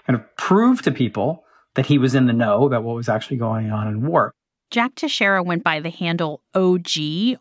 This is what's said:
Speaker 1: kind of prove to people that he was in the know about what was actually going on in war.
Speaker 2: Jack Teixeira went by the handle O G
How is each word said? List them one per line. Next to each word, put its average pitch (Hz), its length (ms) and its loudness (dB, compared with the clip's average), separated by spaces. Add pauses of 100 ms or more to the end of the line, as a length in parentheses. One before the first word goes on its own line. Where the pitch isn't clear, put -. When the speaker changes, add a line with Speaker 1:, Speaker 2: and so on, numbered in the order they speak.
Speaker 1:
kind 123 140 0
of - 160 -20
prove 240 460 4
to - 100 0
people 123 540 -2 (300)
that 135 100 0
he 147 120 4
was 127 160 2
in 131 120 4
the 120 80 4
know 117 320 2
about 123 180 0
what 117 120 -4
was 117 120 -6
actually 113 300 -2
going 113 340 -2
on 107 160 -4
in 107 180 -4
war. 147 280 0 (380)
Speaker 2:
Jack 233 240 -2
Teixeira 196 460 0
went 175 220 -2
by 160 160 0
the 165 120 -8
handle 170 500 -4 (140)
O 185 240 4
G 175 600 -2